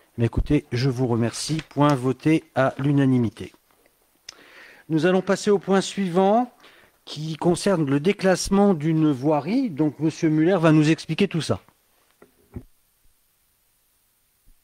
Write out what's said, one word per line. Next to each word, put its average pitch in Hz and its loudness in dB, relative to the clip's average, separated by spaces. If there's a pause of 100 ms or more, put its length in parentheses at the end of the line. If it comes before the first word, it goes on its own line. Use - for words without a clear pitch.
(200)
Mais 117 2
écoutez, - 0
je 127 -2
vous 127 -2
remercie. 120 -4
Point 143 2
voté 135 -2 (100)
à 131 0
l'unanimité. 131 0 (1400)
Nous 156 0
allons 185 2
passer 202 -2
au 202 4
point 190 0
suivant 196 0 (500)
qui 156 -10
concerne 170 0
le 139 2
déclassement 190 0
d'une 156 0
voirie. 151 -2
Donc 147 -2
Monsieur 156 -2
Muller 160 2
va 160 4
nous 156 4
expliquer 165 -2
tout 165 -4
ça. - -4 (3000)